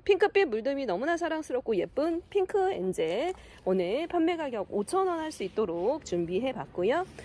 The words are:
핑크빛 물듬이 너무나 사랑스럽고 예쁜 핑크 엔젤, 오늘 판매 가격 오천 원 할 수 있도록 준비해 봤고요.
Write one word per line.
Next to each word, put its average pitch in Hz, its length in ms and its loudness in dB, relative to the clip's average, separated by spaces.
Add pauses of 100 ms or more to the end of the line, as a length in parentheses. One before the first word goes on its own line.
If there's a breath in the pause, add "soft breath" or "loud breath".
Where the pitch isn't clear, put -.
핑크빛 392 460 4
물듬이 269 360 -2
너무나 240 320 0
사랑스럽고 320 600 -2
예쁜 330 520 0
핑크 381 420 2
엔젤, 190 600 0 (320 loud breath)
오늘 190 420 2
판매 339 280 2
가격 247 340 -4
오천 359 380 0
원 339 120 -2
할 262 120 -6
수 - 120 -8
있도록 196 600 -2
준비해 180 460 -2
봤고요. 226 540 0 (200 loud breath)